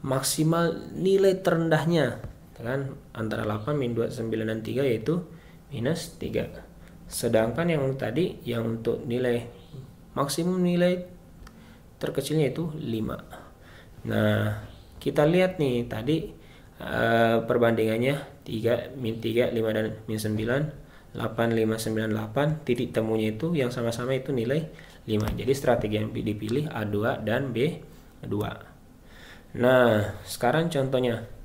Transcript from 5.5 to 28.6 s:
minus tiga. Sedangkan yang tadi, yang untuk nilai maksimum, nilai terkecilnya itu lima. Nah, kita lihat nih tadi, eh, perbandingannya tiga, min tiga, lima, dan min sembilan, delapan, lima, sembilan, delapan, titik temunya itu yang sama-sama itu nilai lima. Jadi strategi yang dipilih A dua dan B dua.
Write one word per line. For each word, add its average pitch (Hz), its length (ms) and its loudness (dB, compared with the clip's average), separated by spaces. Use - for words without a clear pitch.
minus 135 480 -4
tiga. - 320 -4
Sedangkan 117 640 2
yang 147 80 2
tadi, 131 480 -2
yang 117 400 -2
untuk - 240 -2
nilai 120 320 2
maksimum, 170 480 0
nilai 175 400 4
terkecilnya 147 560 0
itu 165 240 -4
lima. 117 400 -4
Nah, 107 640 2
kita 143 240 2
lihat 180 320 4
nih 120 320 0
tadi, 120 280 0
eh, 117 640 2
perbandingannya 117 1040 2
tiga, 113 480 0
min 117 240 -4
tiga, 117 320 2
lima, 110 240 0
dan 110 320 -2
min 110 80 -4
sembilan, 110 480 0
delapan, 117 400 0
lima, 110 240 2
sembilan, 110 400 -2
delapan, 139 480 0
titik 120 320 -2
temunya 110 400 0
itu 160 180 -4
yang 127 220 0
sama-sama 120 400 -2
itu 131 160 -4
nilai 131 320 0
lima. 110 180 2
Jadi 117 320 0
strategi 107 400 2
yang 110 160 -2
dipilih 107 560 -2
A 110 160 -4
dua 104 320 0
dan 120 320 -2
B 131 320 0
dua. 104 300 -2